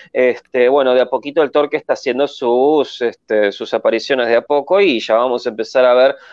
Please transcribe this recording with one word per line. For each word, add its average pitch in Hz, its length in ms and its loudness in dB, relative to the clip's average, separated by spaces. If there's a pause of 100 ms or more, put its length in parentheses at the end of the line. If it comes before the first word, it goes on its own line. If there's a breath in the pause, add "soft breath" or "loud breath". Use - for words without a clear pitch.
(120)
Este, 123 580 0
bueno, 131 260 2
de 127 60 2
a 123 40 2
poquito 139 380 -2
el 135 80 -2
Torque 147 260 -2
está - 160 -4
haciendo 127 340 -2
sus, 131 760 0
este, 107 480 -2
sus 110 240 -8
apariciones 113 520 -2
de 117 100 2
a 117 40 2
poco 147 400 0
y 143 180 2
ya 110 180 -2
vamos 123 280 -2
a 123 40 -2
empezar 117 360 -2
a 123 80 4
ver 131 220 4 (180 loud breath)